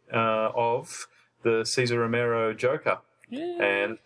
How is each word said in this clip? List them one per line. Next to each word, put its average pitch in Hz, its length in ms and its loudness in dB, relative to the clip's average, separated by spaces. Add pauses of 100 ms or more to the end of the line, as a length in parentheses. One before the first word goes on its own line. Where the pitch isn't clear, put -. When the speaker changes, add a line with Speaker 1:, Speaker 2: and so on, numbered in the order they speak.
(140)
Speaker 1:
uh, 110 420 2
of 120 520 -2 (360)
the 113 220 2
Cesar 120 340 0
Romero 117 540 0
Joker. 123 460 0 (300)
Speaker 2:
Yeah. 339 320 -6
Speaker 1:
And 101 440 0